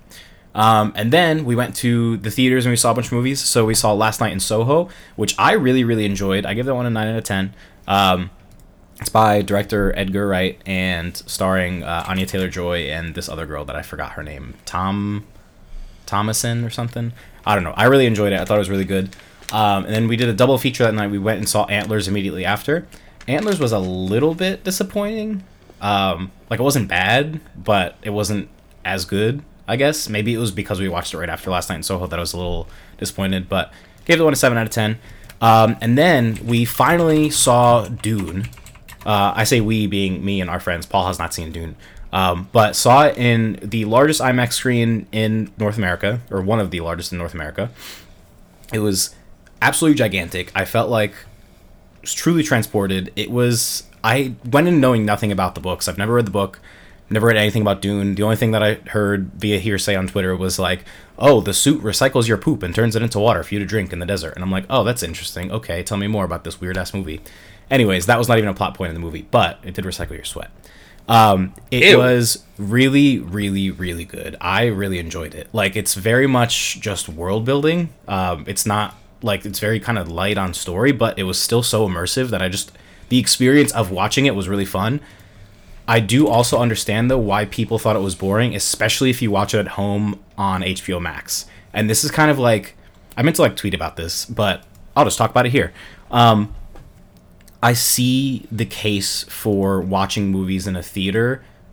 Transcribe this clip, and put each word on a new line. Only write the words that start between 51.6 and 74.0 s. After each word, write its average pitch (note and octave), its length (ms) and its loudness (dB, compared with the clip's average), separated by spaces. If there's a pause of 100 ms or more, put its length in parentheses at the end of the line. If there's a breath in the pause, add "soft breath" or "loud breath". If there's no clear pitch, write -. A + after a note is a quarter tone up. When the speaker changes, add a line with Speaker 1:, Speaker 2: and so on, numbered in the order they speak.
Speaker 1:
was - 120 -8
truly E3 300 0
transported. G2 720 -2
It G#2 140 -4
was, A#2+ 540 -2 (200)
I B2 400 0
went C#3+ 240 2
in E3+ 140 4
knowing A#2+ 240 4
nothing G#2 260 0
about F#2 240 -2
the - 60 -10
books. F2+ 260 -6
I've F2 100 -6
never G#2+ 160 0
read A#2+ 120 4
the F#2+ 60 -6
book, G2 280 -2 (500 loud breath)
never A2 180 2
read A2+ 100 4
anything G#2+ 240 2
about G2 200 0
Dune. G2+ 340 -2
The G2+ 80 0
only A2 120 2
thing A2 160 2
that G#2+ 120 2
I G#2+ 120 2 (140)
heard G2+ 460 -2
via G#2 240 0
hearsay G2+ 360 -2
on F#2+ 120 -2
Twitter F#2 280 -2
was F#2 240 -4
like, F2+ 240 -2 (340 loud breath)
"Oh, C3 220 6
the F#2+ 140 -2
suit C#3+ 280 2
recycles A#2 460 2
your A2 100 2
poop C3 240 -2
and F2 140 -6
turns A2 220 2
it A2 40 2
into A2+ 180 -2
water G2+ 220 4
for - 120 -10
you G#2 80 -2
to G2 40 -4
drink F#2 280 -4
in E2+ 60 -8
the F2 60 -6
desert." F2 280 -4
And F2+ 100 -10
I'm F#2+ 80 -2
like, F#2+ 180 -2
"Oh, C3 140 2
that's A#2+ 180 -2
interesting. F2 480 -8
Okay, G#2 320 -6
tell G#2 160 -6
me G2+ 100 -2
more G#2 180 -2
about E2+ 180 -8
this E2+ 160 -12
weird-ass F#2 340 -6
movie." D#2+ 280 -8 (480 loud breath)
Anyways, G2 360 2
that A#2 120 8
was A#2 120 0
not A#2 80 4
even G#2 120 2
a F#2 40 -4
plot F#2+ 220 -4
point F2+ 140 -6
in E2 40 -8
the E2 80 -8
movie, E2 280 -10
but - 340 2
it F#2 100 -12
did F#2 100 -8
recycle F2 280 -8
your D#2 120 -14
sweat. - 260 -12 (600 loud breath)
Um, G#2 440 6 (160)
it B2+ 140 2
Speaker 2:
Ew. F#3 140 8
Speaker 1:
was B2 480 2 (120)
really, C3 600 4
really, G2 520 -2
really F2+ 340 -8